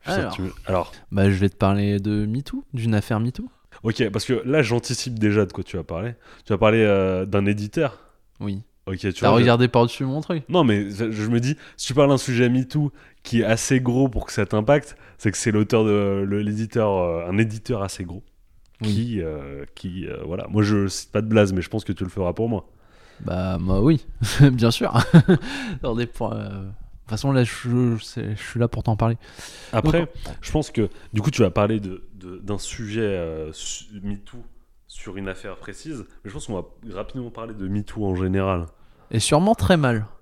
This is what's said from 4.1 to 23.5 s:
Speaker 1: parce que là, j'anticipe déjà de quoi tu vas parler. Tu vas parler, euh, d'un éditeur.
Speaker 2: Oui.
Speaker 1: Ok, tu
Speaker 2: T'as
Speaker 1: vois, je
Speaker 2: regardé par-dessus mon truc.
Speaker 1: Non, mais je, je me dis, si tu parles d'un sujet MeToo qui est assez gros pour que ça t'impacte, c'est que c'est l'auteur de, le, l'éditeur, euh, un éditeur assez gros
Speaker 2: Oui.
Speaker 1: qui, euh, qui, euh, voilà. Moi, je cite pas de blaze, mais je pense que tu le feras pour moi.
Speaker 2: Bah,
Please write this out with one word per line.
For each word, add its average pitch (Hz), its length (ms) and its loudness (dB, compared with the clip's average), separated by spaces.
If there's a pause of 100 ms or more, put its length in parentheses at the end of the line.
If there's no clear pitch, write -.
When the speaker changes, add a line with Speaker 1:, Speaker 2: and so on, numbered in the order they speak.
Speaker 1:
parce 107 140 -4
que 120 200 0
là, 147 160 2
j'anticipe 120 580 -2
déjà 104 260 4
de 92 60 -10
quoi 95 120 -8
tu - 120 -12
vas 80 80 -6
parler. 92 300 -8 (320)
Tu - 80 0
vas 98 40 0
parler, 110 260 6
euh, 95 420 2
d'un 98 200 0
éditeur. 104 520 -2 (420)
Speaker 2:
Oui. 101 220 -6 (240)
Speaker 1:
Ok, 95 140 -6
tu 95 140 -2
Speaker 2:
T'as 107 160 2
Speaker 1:
vois, 110 100 8
je 120 40 6
Speaker 2:
regardé 123 240 6
par-dessus 120 380 2
mon 135 160 -4
truc. 160 260 -6
Speaker 1:
Non, 170 160 4
mais 104 260 4
je, 110 220 -4
je 107 180 -4
me 120 120 2
dis, 135 160 -4 (180)
si - 120 -10
tu 123 60 -4
parles 143 160 6
d'un 139 80 6
sujet 123 320 2
MeToo 131 420 0 (320)
qui 113 180 0
est 104 40 2
assez 113 360 2
gros 123 260 2
pour 113 180 -4
que - 60 -14
ça 107 140 0
t'impacte, 107 500 2 (220)
c'est 107 140 0
que - 60 -4
c'est - 140 0
l'auteur 107 320 4
de, 101 420 2
le, 101 160 -2
l'éditeur, 107 520 -2
euh, 87 360 -2
un 95 80 0
éditeur 110 460 -2
assez 95 220 -8
gros 87 180 -12 (580)
Speaker 2:
Oui. 107 120 0
Speaker 1:
qui, 113 280 -2
euh, 71 440 -8 (100)
qui, 90 320 -10
euh, - 180 -10
voilà. 87 240 -8
Moi, 104 140 4
je 101 240 2
cite - 240 -8
pas 107 100 0
de 110 60 -4
blaze, 104 240 6
mais 92 100 0
je - 80 -6
pense 110 140 -4
que - 80 -8
tu 92 140 -4
le 90 40 -8
feras 87 240 -4
pour 113 140 -2
moi. 113 200 -4 (540)
Speaker 2:
Bah, 92 380 -4